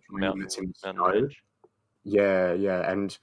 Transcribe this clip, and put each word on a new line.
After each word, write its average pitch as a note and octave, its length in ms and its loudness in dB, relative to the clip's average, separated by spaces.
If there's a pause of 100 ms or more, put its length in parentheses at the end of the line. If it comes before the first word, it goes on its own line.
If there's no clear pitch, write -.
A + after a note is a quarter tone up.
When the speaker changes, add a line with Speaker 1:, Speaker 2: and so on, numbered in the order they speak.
(100)
Speaker 1:
dream G2 100 -8
Speaker 2:
mountain, F#2+ 220 -2
Speaker 1:
that's F#2+ 160 -8
in F#2 240 -8
the F#2+ 100 -8
Speaker 2:
mountain F#2 220 0
Speaker 1:
snow. A2 80 4
Speaker 2:
range. C#3+ 200 -6 (600)
Speaker 1:
Yeah, G2 500 4
yeah, F#2 380 0
and G2 320 -2